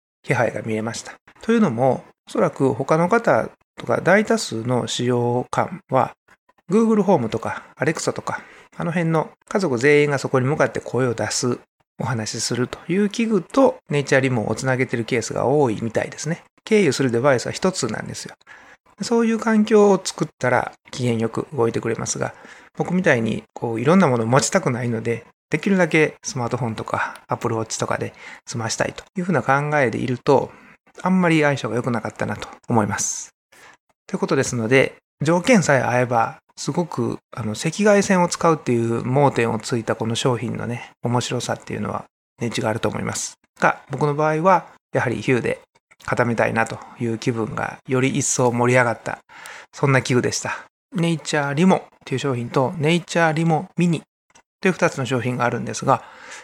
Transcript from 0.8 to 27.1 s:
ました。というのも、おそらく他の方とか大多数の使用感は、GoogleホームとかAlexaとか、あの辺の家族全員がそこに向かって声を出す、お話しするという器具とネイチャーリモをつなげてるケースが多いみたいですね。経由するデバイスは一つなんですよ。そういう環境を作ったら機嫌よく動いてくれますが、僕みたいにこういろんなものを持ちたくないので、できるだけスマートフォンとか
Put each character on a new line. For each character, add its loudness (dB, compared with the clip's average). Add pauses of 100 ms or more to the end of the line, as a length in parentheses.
ま -6
し -12
た。 -16 (260)
と 0
い 4
う 4
の 4
も、 0 (240)
お -18
そ -2
ら 2
く 0
他 0
の 2
方 2 (300)
と -14
か 0
大 4
多 2
数 -6
の -2
使 -4
用 0
感 -2 (100)
は、 2 (580)
Google 4
ホ 4
ー 6
ム -2
と -4
か -8 (160)
Alexa -2
と -8
か、 -8 (340)
あ -6
の -4
辺 0
の 0 (180)
家 0
族 0
全 6
員 0
が 0
そ -4
こ 2
に 2
向 0
か 2
っ -2
て -6
声 -2
を 0
出 -4
す、 -2 (420)
お -6
話 -4
し -4
す -4
る -2
と -12
い -2
う 2
器 -2
具 2
と 2 (120)
ネ 0
イ 0
チ 0
ャ 8
ー 2
リ 2
モ 0
を 0
つ -8
な 0
げ 0
て -6
る -2
ケ -2
ー -2
ス -8
が 0
多 4
い -4
み -4
た -2
い -10
で -16
す -8
ね。 -6 (180)
経 2
由 4
す 0
る 2
デ 2
バ 4
イ 0
ス -6
は -6
一 -2
つ -4
な -6
ん -10
で -10
す -12
よ。 -18 (640)
そ 2
う 2
い 2
う 0
環 4
境 8
を 4
作 -4
っ -8 (100)
た 0
ら 2 (220)
機 -6
嫌 2
よ 0
く -6
動 2
い 0
て -2
く -4
れ -4
ま -6
す -4
が、 -4 (440)
僕 -2
み 2
た 4
い 0
に -4 (100)
こ -6
う -4
い -2
ろ 6
ん 8
な 6
も 4
の 0
を -2
持 4
ち -2
た 2
く -2
な -4
い -2
の -4
で、 -4 (240)
で 0
き -4
る 2
だ 2
け 2
ス -8
マ -2
ー -2
ト -4
フ -2
ォ -2
ン -4
と -8
か -6